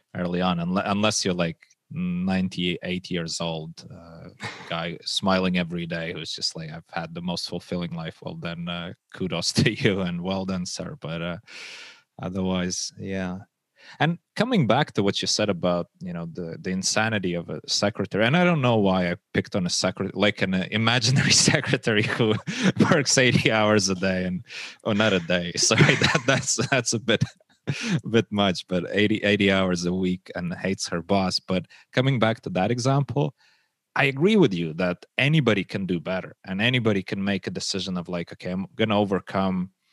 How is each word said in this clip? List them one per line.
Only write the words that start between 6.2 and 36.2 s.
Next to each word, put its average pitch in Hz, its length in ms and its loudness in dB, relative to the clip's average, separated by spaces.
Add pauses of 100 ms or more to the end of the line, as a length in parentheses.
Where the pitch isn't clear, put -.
just - 240 -6
like, 80 140 -12
"I've 82 220 -16
had 82 220 -8
the 87 80 -8
most 87 260 -6
fulfilling 87 440 -6
life." 82 300 -10
Well, 85 120 -10
then, 85 340 -8
uh, 87 260 -8 (200)
kudos 85 380 -4
<laughs> - 80 2
to 123 100 4
you 104 300 2
and 87 220 -2
well 95 240 -2
done, 92 200 -4
sir. - 340 -10
But, 82 220 -8
uh, 87 140 -4 (840)
otherwise, 92 800 -4
yeah. 95 400 -6 (640)
And 165 180 2 (160)
coming 214 320 2
back 127 280 2
to 107 100 0
what 98 180 0
you 92 60 -4
said 107 200 0
about, 87 380 0 (140)
you 90 120 -10
know, 85 140 -8
the, 85 340 -10
the 92 100 -6
insanity 95 640 0
of 85 160 -6
a 80 180 -8
secretary, 104 580 0
and 139 100 4
I 180 60 4
don't 175 200 2
know 120 160 4
why 92 340 2
I 87 40 -4 (160)
picked 101 220 -2
on 95 100 0
a 87 60 -2
secret-, - 460 -2
like, 101 260 2
an, 92 120 0
uh, 92 180 0
imaginary 113 580 2
<laughs> - 220 4
secretary 117 500 2
who 107 320 2 (280)
<laughs> - 280 4
works 151 260 4
eighty 127 360 4
hours 107 360 4
a 95 60 2
day 92 300 0
and, 92 200 -4 (380)
oh, 110 100 0
not 107 200 4
a 92 80 4
day. 87 320 -2
<laughs> - 40 -6
Sorry, - 380 6
that, - 320 2
that's, 127 300 0 (120)
that's 123 260 0
a 113 40 -2
bit, 107 240 0 (460)
<laughs> - 0 - (360)
a - 40 -8
bit 110 240 4
much, 101 340 0
but 90 240 -2
eighty, 104 320 2
eighty 101 300 4
hours 90 320 0
a 87 100 0
week 92 400 -2
and 87 200 -6
hates - 340 -4
her 85 140 -4
boss. 92 360 0
But 92 280 -2 (260)
coming 131 260 2
back 113 240 2
to - 80 -8
that 95 220 0
example, 123 600 0 (600)
I 139 100 2
agree 143 320 4
with 143 180 6
you 82 200 -2
that 90 300 -2 (140)
anybody 123 460 4
can 98 220 -6
do 87 140 0
better 90 340 -6 (100)